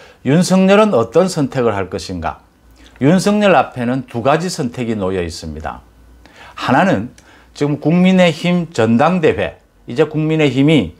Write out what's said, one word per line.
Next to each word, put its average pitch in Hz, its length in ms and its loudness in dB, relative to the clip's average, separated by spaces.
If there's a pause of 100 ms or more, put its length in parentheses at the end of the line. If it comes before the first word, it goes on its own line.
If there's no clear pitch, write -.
(240)
윤석열은 190 720 2
어떤 160 340 2
선택을 127 480 -2
할 92 140 -4
것인가? 90 500 -8 (600)
윤석열 190 540 2
앞에는 127 540 -2
두 117 140 -8
가지 160 280 0
선택이 120 460 -6
놓여 95 260 -4
있습니다. 78 580 -10 (760)
하나는 131 540 0 (440)
지금 147 240 -2
국민의힘 175 920 2
전당대회, 117 880 0 (280)
이제 123 160 -2
국민의힘이 147 960 0